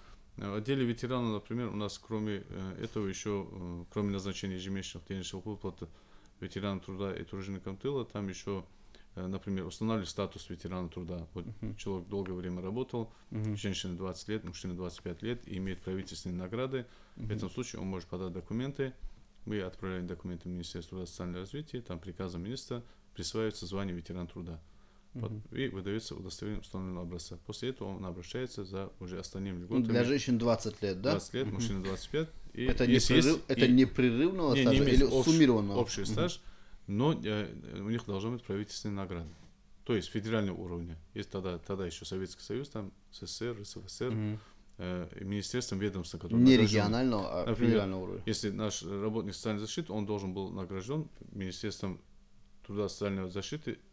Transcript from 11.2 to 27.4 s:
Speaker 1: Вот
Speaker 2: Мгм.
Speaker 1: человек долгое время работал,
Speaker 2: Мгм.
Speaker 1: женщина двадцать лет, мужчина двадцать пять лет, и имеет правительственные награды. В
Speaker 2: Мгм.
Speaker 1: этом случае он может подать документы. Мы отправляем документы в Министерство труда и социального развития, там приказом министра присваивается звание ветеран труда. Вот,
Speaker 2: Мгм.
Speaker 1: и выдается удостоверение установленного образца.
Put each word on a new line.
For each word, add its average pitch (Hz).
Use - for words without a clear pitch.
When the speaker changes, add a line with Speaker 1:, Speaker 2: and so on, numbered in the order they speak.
Speaker 1:
Вот 92
Speaker 2:
Мгм. 107
Speaker 1:
человек 95
долгое 95
время 90
работал, 113
Speaker 2:
Мгм. 107
Speaker 1:
женщина 95
двадцать 92
лет, 107
мужчина 90
двадцать 87
пять 90
лет, 120
и 101
имеет 92
правительственные 92
награды. 120
В -
Speaker 2:
Мгм. 107
Speaker 1:
этом 104
случае -
он 95
может 92
подать 92
документы. 127
Мы 104
отправляем 92
документы 90
в -
Министерство 87
труда 92
и -
социального 90
развития, 131
там 90
приказом 87
министра 120
присваивается 110
звание 95
ветеран 87
труда. 85
Вот, 113
Speaker 2:
Мгм. 110
Speaker 1:
и 131
выдается 98
удостоверение 101
установленного 92
образца. 87